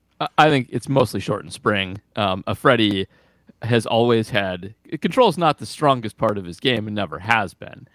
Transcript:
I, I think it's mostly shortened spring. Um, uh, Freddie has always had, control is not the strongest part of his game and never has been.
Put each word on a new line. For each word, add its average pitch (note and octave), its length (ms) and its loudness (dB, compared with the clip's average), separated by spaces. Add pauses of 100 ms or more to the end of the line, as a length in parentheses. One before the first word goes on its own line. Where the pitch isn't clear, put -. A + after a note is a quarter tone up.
(200)
I, - 80 -4 (100)
I D#3 120 8
think C3+ 200 0
it's - 180 -8
mostly C3+ 320 2
shortened G2+ 320 -6
spring. G2 480 -2 (140)
Um, F#2+ 320 -2
uh, G#2+ 80 -4
Freddie G#2 520 2 (560)
has A#2 240 2
always A#2 440 2
had, F#2+ 440 -4 (260)
control A3+ 280 2
is D#3 100 -2
not D#3+ 200 0
the A2 80 -12
strongest B2+ 520 -2
part G#2+ 200 0
of F#2+ 60 -8
his E2+ 160 -12
game A2+ 260 -2
and G#2+ 80 -8
never E2 240 -6
has G2+ 340 -2
been. - 420 -20